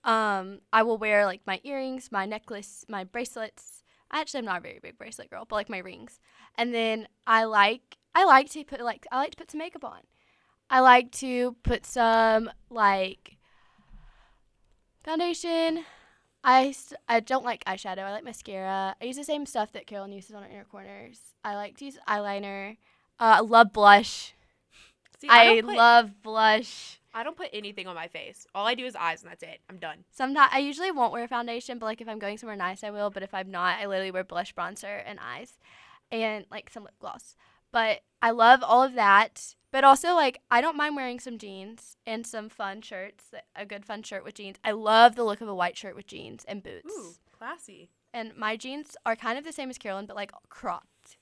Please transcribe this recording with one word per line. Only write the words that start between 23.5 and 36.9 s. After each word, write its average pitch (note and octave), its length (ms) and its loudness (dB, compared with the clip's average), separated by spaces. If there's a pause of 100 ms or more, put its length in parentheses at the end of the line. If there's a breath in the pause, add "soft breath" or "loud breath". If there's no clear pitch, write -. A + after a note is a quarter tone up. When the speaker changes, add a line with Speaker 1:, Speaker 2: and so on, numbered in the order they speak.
Speaker 1:
blush. G3+ 640 6 (840 soft breath)
Speaker 2:
See, - 80 -12
I A#3 140 12
Speaker 1:
I - 20 12 (120)
Speaker 2:
don't A3+ 100 0
put A#3 100 -4
Speaker 1:
love A#3 460 6
blush. A3 760 0 (180)
Speaker 2:
I A3+ 60 -8
don't D#4+ 140 -10
put F4+ 160 -12
anything G3+ 340 -12
on F3+ 80 -14
my E3 140 -12
face. - 360 -18 (120)
All G3+ 100 -4
I A#3+ 80 0
do B3 100 -8
is B3+ 120 -12
eyes, E3 260 -6
and E3+ 80 -20
that's E3+ 140 -20
it. E3 160 -20 (100)
I'm F#3 80 -20
done. D#3+ 200 -14 (120)
Speaker 1:
Sometimes C#4 420 4
I C4+ 60 2
usually C#4+ 320 -4
won't B3+ 220 0
wear A#3 160 -8
foundation, A#3+ 500 -8
but, A3+ 80 -10
like, A3 140 -8
if A3+ 80 -14
I'm A3 100 -10
going G#3 200 -8
somewhere A3 180 -14
nice, F#3+ 260 -8
I G#3 80 -10
will. G#3 180 -6
But G3 140 -8
if G3 100 -14
I'm F#3+ 200 -10
not, F3+ 260 -2
I G3+ 80 -8
literally F#3+ 240 -4
wear F#3 140 -6
blush, F3+ 280 -8
bronzer, G3+ 540 -10
and G3+ 160 -16
eyes, C3+ 300 -16 (580 soft breath)
and, A3 400 -6
like, - 200 -18
some A3 120 -20
lip - 160 -20